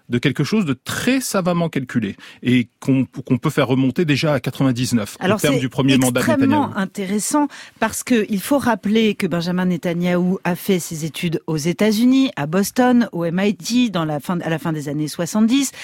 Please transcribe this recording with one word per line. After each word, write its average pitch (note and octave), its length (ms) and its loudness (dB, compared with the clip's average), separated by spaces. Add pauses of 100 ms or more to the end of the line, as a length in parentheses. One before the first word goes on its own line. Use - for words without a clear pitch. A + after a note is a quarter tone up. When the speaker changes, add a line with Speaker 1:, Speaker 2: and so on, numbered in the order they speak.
Speaker 1:
de A#2+ 120 -2
quelque C#3 240 0
chose G#3 220 0
de C#3 80 -2
très - 460 -2
savamment F3 480 0
calculé B2 480 -4 (280)
et B2 240 2 (120)
qu'on, C3 260 2
qu'on B2+ 340 -4
peut D#3 100 -2
faire C#3+ 180 2
remonter C3 380 0
déjà D3 300 0
à C3 40 -2
quatre-vingt-dix-neuf, B2 800 -2
Speaker 2:
Alors, G3+ 180 2
Speaker 1:
au - 20 -8
terme D3 160 2
Speaker 2:
c'est B2 40 0
Speaker 1:
du B2+ 100 -2
premier C3+ 280 2
mandat B2+ 240 2
de A#2 60 -2
Speaker 2:
extrêmement C#4 400 2
Speaker 1:
Netanyahou. - 120 -6
Speaker 2:
intéressant G3+ 680 -2 (320)
parce - 240 -4
que A3+ 260 2
il G3+ 100 -2
faut C#4+ 200 0
rappeler A3 560 0
que - 100 -2
Benjamin F3 400 -2
Netanyahou F3+ 800 0
a F3+ 120 -2
fait F#3+ 220 0
ses D#3+ 280 -6
études E3 420 -4
aux D#3+ 100 -2
États-Unis, A3 800 2
à D3 100 -4
Boston, A3+ 680 2
au E3+ 120 -2
M E3+ 180 0
I G3+ 120 0
T, A#3+ 340 0
dans F3 160 -2
la D3+ 140 -4
fin, F3 220 -4
à - 100 -4
la D#3+ 80 0
fin E3 140 -4
des D3+ 160 -6
années D3+ 180 -2
soixante-dix, A3 640 0 (120)